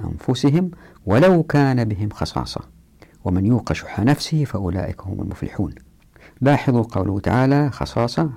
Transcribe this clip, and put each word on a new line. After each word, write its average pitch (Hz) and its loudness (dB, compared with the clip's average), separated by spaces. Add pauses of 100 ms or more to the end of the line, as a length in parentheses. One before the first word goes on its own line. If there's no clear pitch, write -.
أنفسهم 139 0 (360)
ولو 160 6
كان 135 2
بهم 104 -2
خصاصة - -6 (640)
ومن 95 2
يوق 120 2
شح - -6
نفسه 147 0
فأولئك 90 -4
هم 95 -8
المفلحون". 87 -6 (680)
لاحظوا 131 2
قوله 98 -4
تعالى 131 2
خصاصة، 120 -4